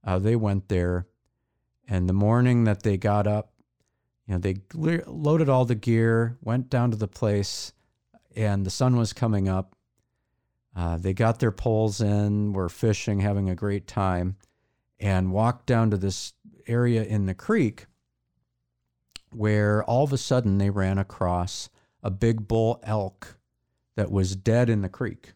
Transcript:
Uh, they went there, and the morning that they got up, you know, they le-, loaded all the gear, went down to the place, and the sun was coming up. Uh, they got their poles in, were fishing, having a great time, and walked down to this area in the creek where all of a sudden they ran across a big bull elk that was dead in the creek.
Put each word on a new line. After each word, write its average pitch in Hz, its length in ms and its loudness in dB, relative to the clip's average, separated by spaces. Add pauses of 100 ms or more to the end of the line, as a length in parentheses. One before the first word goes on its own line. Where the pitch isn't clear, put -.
Uh, 92 140 0
they 107 160 2
went 101 340 0
there, 90 380 0 (800)
and 90 220 0
the 92 60 2
morning 117 500 4
that 104 180 0
they 101 140 0
got 104 300 0
up, 104 260 -2 (760)
you 101 80 -4
know, 90 40 0
they 95 180 -2 (180)
le-, 165 340 -2
loaded 156 400 0
all 127 160 4
the 120 100 0
gear, 113 680 2
went 123 280 -2
down 120 200 2
to 110 60 -2
the 107 120 -4
place, - 640 -2 (600)
and 101 320 0
the 95 40 -4
sun 127 260 2
was 117 160 0
coming 104 360 0
up. 95 280 -2 (1000)
Uh, 85 220 -2
they 95 160 -2
got 113 280 0
their 117 120 2
poles 110 480 -2
in, 104 520 0
were 92 160 -2
fishing, 104 520 -2
having 98 300 0
a 92 60 -2
great 101 300 -4
time, 92 500 -2 (640)
and 95 320 0
walked 113 340 -2
down 113 240 2
to 104 60 0
this 95 360 -4 (360)
area 117 340 2
in 101 240 0
the 95 80 -2
creek 170 520 -2 (1500)
where 107 520 2
all 127 200 2
of 139 80 -2
a 131 60 -2
sudden 113 400 0
they 101 120 2
ran 98 280 0
across 90 680 -4 (340)
a 104 80 -4
big 110 380 0
bull 113 340 0
elk 107 540 -6 (600)
that 95 140 -2
was 95 260 0
dead 117 340 2
in 107 120 0
the 92 60 -4
creek. - 460 -10